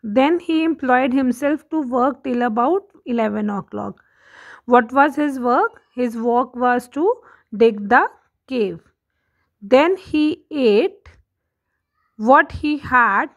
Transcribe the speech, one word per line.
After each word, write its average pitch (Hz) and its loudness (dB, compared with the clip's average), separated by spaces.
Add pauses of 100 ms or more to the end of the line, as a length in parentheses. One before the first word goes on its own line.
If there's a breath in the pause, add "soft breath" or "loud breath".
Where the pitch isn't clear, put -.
Then 262 0
he 320 -2
employed 254 0
himself 269 -2
to 320 -2
work 262 -2
till 240 -2
about 247 -2 (240)
eleven 214 -4
o'clock. 202 -10 (640 loud breath)
What 247 2
was 277 2
his 294 -4
work? 254 0 (140)
His 247 -4
work 240 -2
was 247 -2
to 370 -2 (420 soft breath)
dig 208 2
the 262 4 (400)
cave. 196 -4 (800)
Then 285 2
he 302 -2
ate 262 0 (1080)
what 277 4
he 302 -6
had 240 0 (100)